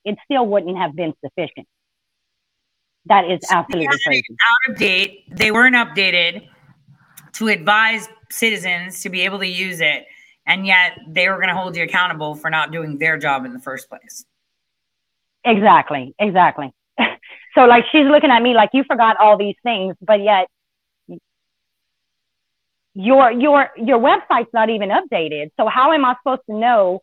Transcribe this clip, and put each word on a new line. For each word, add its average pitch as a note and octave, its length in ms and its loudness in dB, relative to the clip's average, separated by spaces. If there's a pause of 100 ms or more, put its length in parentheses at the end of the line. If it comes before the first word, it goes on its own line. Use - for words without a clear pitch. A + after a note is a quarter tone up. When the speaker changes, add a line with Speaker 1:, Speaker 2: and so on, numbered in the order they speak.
Speaker 1:
it G#3 200 -8
still C4 200 -2
wouldn't F#3+ 320 -2
have E3+ 180 -6
been D#3+ 180 -6 (100)
sufficient. D3 440 -12 (1400)
That G3 200 2
is F3 180 -4
Speaker 2:
So F3+ 120 -2
they F3 40 2
Speaker 1:
absolutely E3+ 280 -4
Speaker 2:
had - 80 0
it - 100 -4
Speaker 1:
crazy. C4 260 -2
Speaker 2:
out A#3 400 0
of G#3 60 -12
date. G3 460 -2 (120)
They G#3+ 160 0
weren't B3 240 4
updated F3+ 720 -2 (840)
to A3 140 -6
advise G#3 600 -2 (220)
citizens F#3 720 -6
to G3 80 -12
be F3+ 120 -6
able F#3+ 180 -4
to F#3+ 80 -6
use F3+ 340 -8
it. D3 240 -2 (400)
And F#3+ 220 -2
yet F3+ 400 2
they F3+ 220 0
were F#3+ 100 -4
gonna F3+ 160 -2
hold F#3 220 -8
you E3+ 60 -4
accountable D#3+ 520 -4
for D#3+ 140 -8
not D#3 220 -2
doing D#3 260 -8
their D#3+ 200 -2
job C#3 280 -4
in B2 80 -14
the B2+ 60 -16
first C3 300 -14
place. - 360 -20 (1200)
Speaker 1:
Exactly, E3+ 760 2
exactly. F3 540 0 (240)
<laughs> - 100 -2 (480)
So, C4 100 8
like, A#3+ 260 6
she's D4+ 160 4
looking D4 240 4
at A#3 100 4
me B3 140 0
like, G#3+ 180 4
"You C4+ 100 0
forgot A3+ 340 0
all G#3+ 200 6
these G3+ 240 -4
things, F#3+ 400 -4
but G#3 180 2
yet G3+ 280 2 (2500)
your, A#3+ 360 4
your, C4+ 460 2
your A#3 220 2
website's B3 540 0
not A3 160 2
even G#3 200 -4
updated. E3 680 -4
So A3 80 2
how B3+ 260 2
am C#4+ 120 2
I B3 160 0
supposed C4 280 -4
to G#3+ 80 -8
know?" G#3+ 460 2